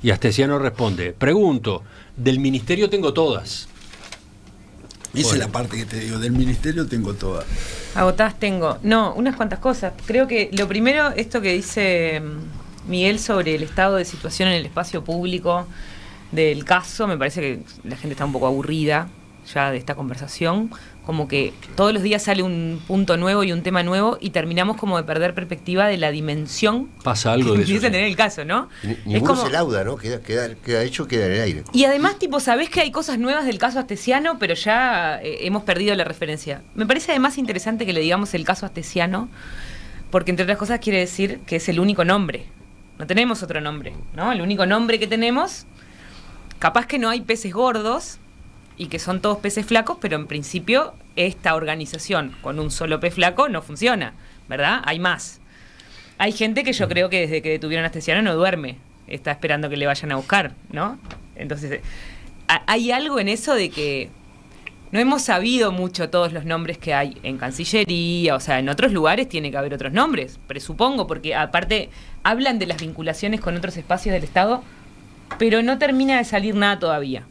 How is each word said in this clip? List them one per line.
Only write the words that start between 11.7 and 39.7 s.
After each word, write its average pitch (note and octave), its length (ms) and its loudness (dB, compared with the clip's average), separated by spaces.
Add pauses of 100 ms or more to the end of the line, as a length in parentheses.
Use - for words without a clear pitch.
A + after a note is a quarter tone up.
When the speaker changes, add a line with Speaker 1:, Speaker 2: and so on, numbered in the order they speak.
Speaker 3:
mm, D#3 680 -10
Miguel F#3 300 2
sobre F3 360 2
el D3+ 80 -2
estado F#3+ 320 2
de F3+ 80 2
situación F3 460 -2
en F3+ 60 2
el D#3+ 100 -2
espacio E3+ 400 -4
público F3 600 -2 (640)
del D3+ 320 2
caso, F3+ 420 2
me F3 100 0
parece C#3+ 240 0
que C3 180 -2 (280)
la C3 80 -8
gente D3+ 160 -8
está C#3+ 140 -4
un C#3+ 80 -2
poco C3 140 0
aburrida D3 600 0 (460)
ya C#3 160 2
de C3 80 -2
esta B2+ 160 -6
conversación, C#3+ 800 -2 (340)
como D3+ 220 -2
que C#3 260 0 (220)
todos G#3 180 4
los G3+ 80 0
días G#3 220 0
sale G3 180 0
un E3 460 -2
punto F#3+ 280 4
nuevo F#3+ 280 2
y F#3 80 0
un E3+ 100 -2
tema F3+ 220 0
nuevo F#3+ 360 2
y F#3+ 120 -6
terminamos F3 440 0
como G3 220 0
de D#3+ 60 0
perder D#3+ 320 0
perspectiva F3+ 500 0
de G3+ 120 2
la D#3 120 2
dimensión D#3 800 0 (160)
Speaker 1:
Pasa A2+ 280 2
algo A#2+ 200 4
Speaker 3:
que G2+ 80 6
Speaker 1:
de G2 40 6
eso, G3 100 2
Speaker 3:
empieza G#3+ 120 2
a A#3 40 4
Speaker 1:
sí. - 40 2
Speaker 3:
tener G3 140 2
el F#3 80 0
caso, G3+ 280 0
¿no? G3 260 -2 (120)
Speaker 4:
Ni-, G#2 120 -4
Speaker 3:
Es A2 120 -8
Speaker 4:
ninguno G#2+ 300 4
Speaker 3:
como B3 100 0
Speaker 4:
se B2+ 60 0
lauda, C3 320 2
¿no? B2+ 140 -4
Queda, A#2 240 -6
queda, A2+ 340 -4
queda A#2 260 0
hecho, B2+ 260 -2
queda A2+ 200 2
en F2+ 60 2
el G#2+ 80 2
aire. D#2+ 220 0 (100)
Speaker 3:
Y B3+ 100 8
además, C#4+ 340 4
tipo, C#4+ 220 0
sabés C4+ 320 2
que F4 100 2
hay D4 80 2
cosas D#4 300 -2
nuevas C4+ 260 0
del G#3+ 140 -2
caso B3 180 0
Astesiano, C4 600 0
pero E3+ 160 0
ya, G#3 680 2
eh, - 240 -6
hemos G3 160 0
perdido G3+ 320 2
la F3+ 120 2
referencia. D3+ 580 -6 (100)
Me G#3+ 140 -2
parece D#4+ 240 2
además C#4 260 2
interesante A3 480 -2
que F#3 80 -2
le E3 80 2
digamos F#3 320 0
el D#3+ 120 -2
caso F#3 200 0
Astesiano, F3+ 640 -2 (800)